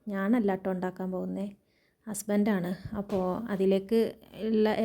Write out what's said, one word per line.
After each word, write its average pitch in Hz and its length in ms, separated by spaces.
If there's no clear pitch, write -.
ഞാനല്ല 196 440
ട്ടോ 190 180
ഉണ്ടാക്കാൻ 185 400
പോകുന്നേ, 185 320
ഹസ്ബൻഡാണ്. 208 640
അപ്പോൾ 202 240
അതിലേക്ക് 190 460
ഉള്ള, 214 240